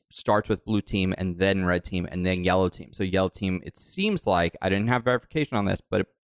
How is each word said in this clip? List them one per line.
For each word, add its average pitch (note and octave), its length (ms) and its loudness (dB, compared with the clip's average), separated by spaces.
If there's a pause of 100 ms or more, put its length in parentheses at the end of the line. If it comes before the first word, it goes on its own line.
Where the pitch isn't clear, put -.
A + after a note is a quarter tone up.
(120)
starts - 380 0
with G#2+ 160 -2
blue G#2 160 0
team F#2+ 360 0
and F2+ 200 -4
then F#2+ 280 2
red F2+ 200 2
team F2+ 260 -4
and F2+ 140 -2
then F2+ 180 0
yellow F#2 240 4
team. - 240 -8
So - 120 -6
yellow F#2 260 2
team, F#2 360 -4
it - 120 -16
seems - 500 -4
like, F2 340 2
I F#2+ 80 0
didn't G2 180 2
have A#2+ 180 0
verification B2+ 500 -2
on G2+ 100 0
this, G2 160 0
but G2 200 -2
it, F#2+ 60 -4 (240)